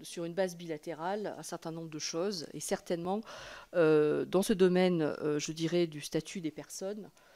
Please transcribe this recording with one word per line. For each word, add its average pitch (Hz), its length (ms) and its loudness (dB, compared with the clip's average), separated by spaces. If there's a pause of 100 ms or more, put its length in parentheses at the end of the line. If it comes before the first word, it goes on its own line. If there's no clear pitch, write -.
sur 170 220 -8
une 170 80 -6
base 180 240 0
bilatérale 170 800 -6
un 156 60 -12
certain 165 260 -8
nombre 165 200 -8
de 156 100 -8
choses. 170 540 -4
Et 151 60 -10
certainement, 185 640 -2 (540)
euh, 151 500 6
dans 185 160 2
ce 202 100 2
domaine, 180 520 6
euh, 147 340 0
je 151 140 -4
dirais, 165 340 2
du 151 160 -6
statut 160 400 -4
des 156 80 -4
personnes, 190 640 -10 (240)